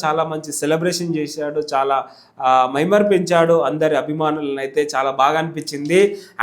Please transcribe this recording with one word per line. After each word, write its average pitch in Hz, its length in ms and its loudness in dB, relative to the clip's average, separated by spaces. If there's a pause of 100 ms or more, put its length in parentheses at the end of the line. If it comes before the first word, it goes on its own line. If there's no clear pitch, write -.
చాలా 156 200 0
మంచి 151 280 -8
సెలబ్రేషన్ 165 640 -2
చేశాడు, 147 460 -4 (120)
చాలా, 135 300 0 (380)
ఆ, 131 320 4
మైమర్పించాడు 170 840 2
అందరి 156 360 0
అభిమానులను 151 640 -2
అయితే. 139 380 -2
చాలా 135 140 0
బాగా 135 280 2
అనిపించింది. 160 800 0 (240)